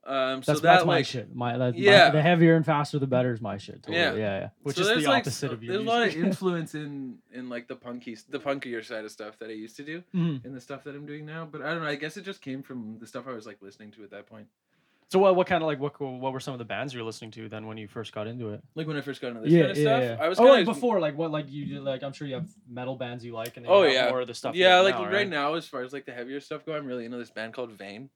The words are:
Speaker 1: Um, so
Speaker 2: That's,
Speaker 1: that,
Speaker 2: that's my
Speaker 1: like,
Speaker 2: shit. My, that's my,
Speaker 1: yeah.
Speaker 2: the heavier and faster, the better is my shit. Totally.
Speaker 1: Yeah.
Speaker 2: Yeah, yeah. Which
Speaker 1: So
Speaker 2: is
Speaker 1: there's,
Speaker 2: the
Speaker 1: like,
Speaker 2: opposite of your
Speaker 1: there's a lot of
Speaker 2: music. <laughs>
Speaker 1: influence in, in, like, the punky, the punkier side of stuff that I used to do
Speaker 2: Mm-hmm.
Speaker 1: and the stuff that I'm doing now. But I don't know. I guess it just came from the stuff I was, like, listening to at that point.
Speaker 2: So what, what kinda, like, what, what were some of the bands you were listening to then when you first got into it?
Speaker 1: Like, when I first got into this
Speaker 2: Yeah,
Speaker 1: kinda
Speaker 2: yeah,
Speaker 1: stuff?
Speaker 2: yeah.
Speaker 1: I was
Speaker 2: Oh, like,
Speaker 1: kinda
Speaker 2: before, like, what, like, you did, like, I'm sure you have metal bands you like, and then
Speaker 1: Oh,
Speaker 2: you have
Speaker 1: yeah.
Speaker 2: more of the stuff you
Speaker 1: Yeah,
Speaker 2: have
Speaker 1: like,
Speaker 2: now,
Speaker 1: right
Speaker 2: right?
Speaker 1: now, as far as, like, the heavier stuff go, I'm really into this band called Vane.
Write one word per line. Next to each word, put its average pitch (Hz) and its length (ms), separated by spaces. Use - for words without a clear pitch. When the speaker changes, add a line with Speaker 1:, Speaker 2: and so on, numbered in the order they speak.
Speaker 1:
Um, 131 380
so 151 100
Speaker 2:
That's, 147 100
Speaker 1:
that, 170 120
Speaker 2:
that's 180 120
my 170 100
Speaker 1:
like, 139 100
Speaker 2:
shit. - 280
My, 120 240
that's 127 180
my, - 60
Speaker 1:
yeah. 196 280
Speaker 2:
the 151 120
heavier 165 320
and 160 100
faster, 147 340
the 135 80
better 127 260
is 113 100
my 98 160
shit. - 240
Totally. 165 160
Speaker 1:
Yeah. 151 160
Speaker 2:
Yeah, 101 260
yeah. 101 80
Which 139 140
Speaker 1:
So 180 60
Speaker 2:
is 202 60
Speaker 1:
there's, 226 160
Speaker 2:
the 143 60
Speaker 1:
like, 175 140
Speaker 2:
opposite 131 280
of 113 100
your 120 120
Speaker 1:
there's 214 120
a - 20
lot 233 140
of 233 120
Speaker 2:
music. 165 100
<laughs> 208 40
Speaker 1:
influence 175 460
in, 143 440
in, 127 180
like, 120 180
the 127 80
punky, 120 400
the 143 80
punkier 135 440
side 110 220
of 107 60
stuff 107 300
that 110 100
I 110 40
used 110 220
to 143 80
do 165 180
Speaker 2:
Mm-hmm. 156 320
Speaker 1:
and 135 100
the 123 40
stuff 135 240
that 143 100
I'm 147 100
doing 147 220
now. 160 240
But 147 120
I 151 120
don't 165 80
know. 151 60
I 147 80
guess 151 200
it 196 80
just 190 160
came 135 220
from 110 360
the 113 80
stuff 127 220
I 127 40
was, 110 140
like, 101 140
listening 101 320
to 107 120
at 98 80
that 101 140
point. 107 200
Speaker 2:
So 190 80
what, 190 180
what 180 100
kinda, 165 200
like, 147 140
what, 139 200
what 131 320
were 131 80
some 143 140
of 123 40
the 117 80
bands 117 280
you 123 60
were 113 60
listening 110 260
to 110 160
then 107 180
when 110 100
you 107 120
first 110 260
got 107 120
into 117 240
it? 104 120
Speaker 1:
Like, 156 100
when 151 100
I 147 60
first 139 180
got 131 80
into 120 140
this 147 100
Speaker 2:
Yeah, 160 140
Speaker 1:
kinda - 140
Speaker 2:
yeah, 151 60
Speaker 1:
stuff? 117 180
Speaker 2:
yeah. 156 60
Speaker 1:
I 160 40
was 190 100
Speaker 2:
Oh, 233 60
like, 269 140
Speaker 1:
kinda 202 140
Speaker 2:
before, 220 280
like, 151 180
what, 160 120
like, 151 200
you 143 160
did, 139 160
like, 135 200
I'm 139 120
sure 147 120
you 131 80
have 165 140
metal 127 300
bands 123 300
you 117 80
like, 113 240
and 120 80
then 170 60
Speaker 1:
Oh, 196 100
Speaker 2:
you 156 60
have 131 60
Speaker 1:
yeah. 123 40
Speaker 2:
more 127 120
of 123 40
the 120 80
stuff - 200
you 180 100
Speaker 1:
Yeah, 185 120
Speaker 2:
have 185 100
Speaker 1:
like, 190 80
Speaker 2:
now, 110 100
Speaker 1:
right 104 80
Speaker 2:
right? 202 160
Speaker 1:
now, 147 260
as 170 120
far 127 160
as, 127 100
like, 139 140
the 135 60
heavier 123 280
stuff 147 240
go, 156 100
I'm 147 120
really 123 180
into 120 140
this 117 120
band 110 220
called 120 200
Vane. 101 440